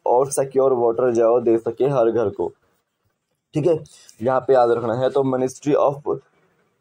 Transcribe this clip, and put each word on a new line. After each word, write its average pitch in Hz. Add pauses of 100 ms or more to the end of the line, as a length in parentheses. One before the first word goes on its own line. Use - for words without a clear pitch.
और 131
secure 135
water 120
जो 117
दे 113
सके 117
हर 123
घर 110
को, 87 (1000)
ठीक 151
है। 160 (440)
यहाँ 127
पे 131
याद 120
रखना 117
है। 127
तो 135
Ministry 131
of 139 (640)